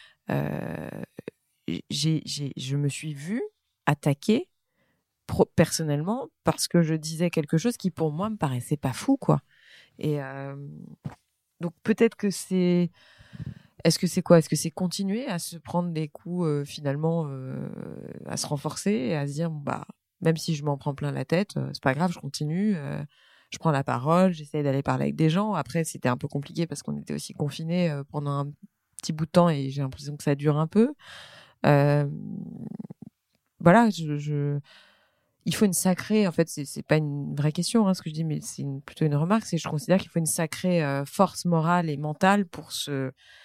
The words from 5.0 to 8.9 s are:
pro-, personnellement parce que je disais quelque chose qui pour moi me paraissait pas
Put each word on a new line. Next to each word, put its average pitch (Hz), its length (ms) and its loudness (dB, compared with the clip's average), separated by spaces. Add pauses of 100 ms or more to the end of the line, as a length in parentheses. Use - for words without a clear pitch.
pro-, - 300 2
personnellement 165 720 0 (160)
parce - 240 0
que 175 120 6
je 160 120 2
disais 160 360 -2
quelque 160 280 0
chose 233 180 0
qui 185 160 -4
pour 156 220 -2
moi 190 160 -4
me 214 80 -6
paraissait 127 400 -2
pas 127 160 -2